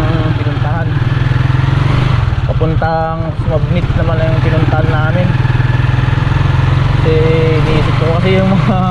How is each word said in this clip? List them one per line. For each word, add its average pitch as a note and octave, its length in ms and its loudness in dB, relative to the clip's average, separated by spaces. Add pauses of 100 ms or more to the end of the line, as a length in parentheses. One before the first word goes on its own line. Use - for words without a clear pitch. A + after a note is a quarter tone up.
(380)
pinuntahan. - 500 -2 (1700)
Papuntang D#3+ 880 -2
Sumabnit D#3+ 460 -2 (100)
naman E3 240 0
lang D#3+ 80 0
yung D#3+ 160 0
pinuntahan D#3+ 480 0
namin. D#3+ 340 0 (1700)
Kasi D#3+ 120 2 (520)
iniisip D#3 320 0
ko D#3+ 80 0 (160)
kasi F#3 160 2
yung F#3+ 160 2
mga F#3+ 240 0 (140)